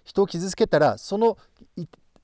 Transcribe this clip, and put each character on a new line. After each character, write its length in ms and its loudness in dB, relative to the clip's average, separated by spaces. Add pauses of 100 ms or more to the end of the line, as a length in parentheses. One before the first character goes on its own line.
人 200 0
を 40 4
傷 240 -6
つ 60 -8
け 100 2
た 140 2
ら、 180 2
そ 180 -8
の 220 0 (380)
い-、 100 -10 (380)